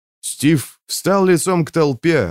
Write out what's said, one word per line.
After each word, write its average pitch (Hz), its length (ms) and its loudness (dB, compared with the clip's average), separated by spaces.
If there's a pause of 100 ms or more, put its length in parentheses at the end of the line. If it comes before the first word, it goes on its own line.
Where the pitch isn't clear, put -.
(220)
Стив - 640 -2
встал 190 400 -2
лицом 175 400 2
к - 60 -16
толпе, 151 580 0